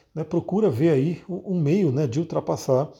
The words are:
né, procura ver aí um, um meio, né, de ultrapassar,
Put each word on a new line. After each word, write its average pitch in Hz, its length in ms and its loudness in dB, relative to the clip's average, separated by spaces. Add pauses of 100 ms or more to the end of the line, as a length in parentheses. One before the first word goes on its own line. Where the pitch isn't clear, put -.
(160)
né, 156 100 -6
procura 185 460 0
ver 135 200 2
aí 147 380 0
um, 185 260 -6
um 180 60 0
meio, 160 320 2
né, 147 140 0
de 120 120 -2
ultrapassar, 151 800 0